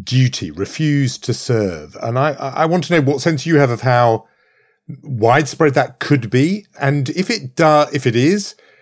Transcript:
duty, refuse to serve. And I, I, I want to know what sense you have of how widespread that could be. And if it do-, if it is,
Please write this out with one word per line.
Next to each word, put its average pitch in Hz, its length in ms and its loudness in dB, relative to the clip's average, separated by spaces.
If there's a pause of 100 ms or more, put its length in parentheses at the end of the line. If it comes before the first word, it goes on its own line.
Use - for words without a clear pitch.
duty, 123 480 0
refuse 139 680 -2
to - 140 -6
serve. 92 680 -4
And 123 180 -4
I, 147 140 0
I, 139 160 -10
I 151 160 -2
want 165 200 0
to 170 80 -2
know 165 80 4
what 135 200 0
sense 160 240 -2
you 165 140 4
have 135 100 4
of 120 120 -4
how 120 460 2 (760)
widespread 135 720 2
that 131 240 -2
could 120 300 0
be. 165 360 0 (160)
And 139 300 -2
if 180 180 -4
it 156 260 -8
do-, 151 380 4
if 139 120 -2
it 117 120 0
is, 180 380 0 (260)